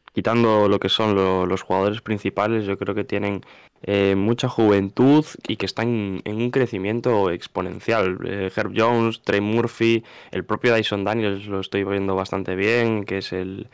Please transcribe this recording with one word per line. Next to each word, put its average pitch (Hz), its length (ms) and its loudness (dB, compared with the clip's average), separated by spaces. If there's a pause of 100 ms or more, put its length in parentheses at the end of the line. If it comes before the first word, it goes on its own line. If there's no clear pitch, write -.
(120)
quitando 110 560 4
lo 101 100 4
que 95 120 -2
son 107 240 2
lo-, 92 320 2
los 92 160 -2
jugadores 98 400 0
principales, 107 640 -2
yo 98 100 -2
creo 98 180 -4
que 101 100 -4
tienen, 101 360 -4 (460)
eh, 101 280 2
mucha 117 340 0
juventud 113 760 4 (200)
y 107 100 -4
que 95 100 -4
están 107 580 -4
en 107 120 -6
un 120 140 -2
crecimiento 110 800 0
exponencial. 92 920 -2
Eh, 95 320 -4
Herb 101 180 -2
Jones, 113 460 2
Trey 101 220 0
Murphy, 113 600 0 (280)
el 92 160 -6
propio 117 280 0
Dyson 104 300 0
Daniels 104 440 -2
lo 98 120 -4
estoy 98 240 -4
viendo 98 300 -2
bastante 95 420 -4
bien, 110 480 0
que 98 140 -4
es 95 160 -8
el, 95 400 -8